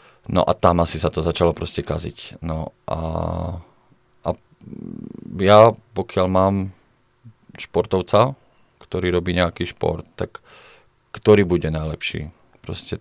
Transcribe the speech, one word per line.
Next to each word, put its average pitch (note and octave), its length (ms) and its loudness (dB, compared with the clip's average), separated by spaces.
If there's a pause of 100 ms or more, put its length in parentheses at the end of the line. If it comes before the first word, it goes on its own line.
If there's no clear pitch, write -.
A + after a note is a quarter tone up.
(280)
no F#2 140 0
a - 160 2
tam F2 240 4
asi E2 180 -2
sa D#2 140 -2
to D#2 80 -4
začalo E2 320 2
proste - 320 -8
kaziť, - 560 -10
no D#2+ 320 -6 (160)
a, D#2+ 100 -6 (1300)
a - 40 -4 (1080)
ja, G#2+ 340 8 (220)
pokiaľ F#2 340 -2
mám F#2+ 460 0 (880)
športovca, F#2 720 0 (480)
ktorý F2+ 320 -4
robí F2 240 -2
nejaký F2 320 -2
šport, E2 340 -4 (140)
tak - 240 -8 (720)
ktorý G#2 320 4
bude E2 240 -2
najlepší? D#2 640 -6 (320)
Proste - 360 -10